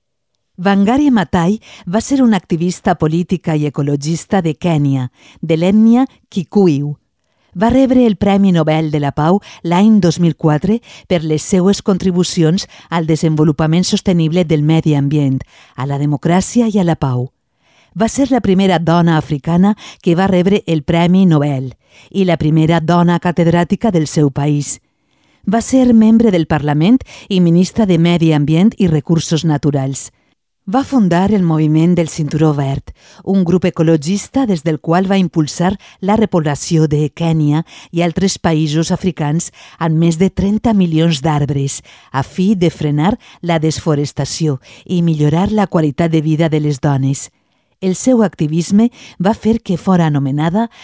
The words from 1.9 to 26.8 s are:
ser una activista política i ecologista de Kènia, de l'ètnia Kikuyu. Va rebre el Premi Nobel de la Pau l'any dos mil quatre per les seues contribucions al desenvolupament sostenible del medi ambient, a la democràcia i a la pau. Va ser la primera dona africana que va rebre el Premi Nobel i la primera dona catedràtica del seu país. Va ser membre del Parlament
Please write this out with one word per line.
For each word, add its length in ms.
ser 180
una 140
activista 640
política 560
i 140
ecologista 760
de 160
Kènia, 460
de 160
l'ètnia 480
Kikuyu. 680
Va 160
rebre 320
el 140
Premi 340
Nobel 400
de 80
la 160
Pau 240
l'any 400
dos 160
mil 160
quatre 460
per 160
les 160
seues 420
contribucions 840
al 180
desenvolupament 800
sostenible 560
del 240
medi 320
ambient, 400
a 100
la 80
democràcia 720
i 160
a 0
la 160
pau. 300
Va 160
ser 160
la 160
primera 340
dona 380
africana 640
que 160
va 80
rebre 400
el 160
Premi 420
Nobel 520
i 180
la 80
primera 480
dona 400
catedràtica 680
del 180
seu 280
país. 460
Va 240
ser 320
membre 320
del 160
Parlament 540